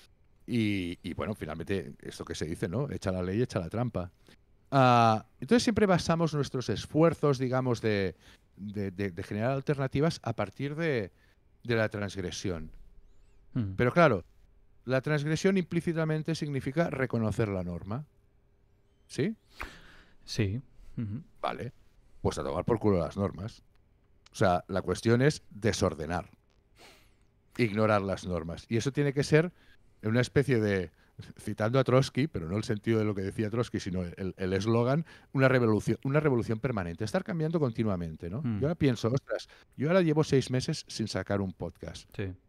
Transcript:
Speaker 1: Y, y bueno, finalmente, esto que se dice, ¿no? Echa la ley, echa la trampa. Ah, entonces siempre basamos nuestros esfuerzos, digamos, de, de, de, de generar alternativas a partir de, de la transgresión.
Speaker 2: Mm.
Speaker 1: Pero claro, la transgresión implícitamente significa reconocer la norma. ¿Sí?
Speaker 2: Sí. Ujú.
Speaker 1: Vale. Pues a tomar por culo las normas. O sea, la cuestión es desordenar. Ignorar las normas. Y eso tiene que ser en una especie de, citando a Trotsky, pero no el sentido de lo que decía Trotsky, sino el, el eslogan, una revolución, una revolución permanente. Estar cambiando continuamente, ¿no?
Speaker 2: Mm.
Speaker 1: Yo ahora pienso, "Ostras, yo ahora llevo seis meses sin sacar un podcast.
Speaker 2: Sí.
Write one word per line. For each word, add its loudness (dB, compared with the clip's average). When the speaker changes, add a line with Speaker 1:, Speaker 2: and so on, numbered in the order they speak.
Speaker 1:
Y, 0
y -8
bueno, -4
finalmente, -6
esto -12
que -8
se -6
dice, -6
¿no? -4
Echa -4
la -2
ley, -2
echa -2
la -6
trampa. -4
Ah, 6
entonces 2
siempre 2
basamos 2
nuestros -2
esfuerzos, 2
digamos, 0
de, 0
de, -6
de, -4
de -10
generar -2
alternativas 0
a -4
partir -6
de, -2
de 0
la 4
transgresión. -6
Speaker 2:
Mm. -4
Speaker 1:
Pero 2
claro, 4
la 0
transgresión 0
implícitamente 0
significa -2
reconocer 0
la -2
norma. -6
¿Sí? -2
Speaker 2:
Sí. -2
Ujú. -8
Speaker 1:
Vale. -4
Pues 0
a -4
tomar -2
por 2
culo 4
las -2
normas. -4
O -20
sea, 4
la -2
cuestión 2
es 2
desordenar. -2
Ignorar 4
las -4
normas. -6
Y 0
eso 0
tiene 0
que 0
ser 4
en 0
una 4
especie 2
de, 0
citando 0
a 4
Trotsky, 2
pero -6
no -4
el 0
sentido 0
de 2
lo 0
que -4
decía -2
Trotsky, -2
sino -4
el, -6
el -2
eslogan, 2
una 4
revolución, 4
una 2
revolución 0
permanente. -4
Estar -4
cambiando -2
continuamente, -2
¿no? -8
Speaker 2:
Mm. -2
Speaker 1:
Yo 0
ahora -2
pienso, 0
"Ostras, -2
yo -2
ahora 6
llevo 4
seis 2
meses -2
sin -4
sacar -2
un -2
podcast. -12
Speaker 2:
Sí. -6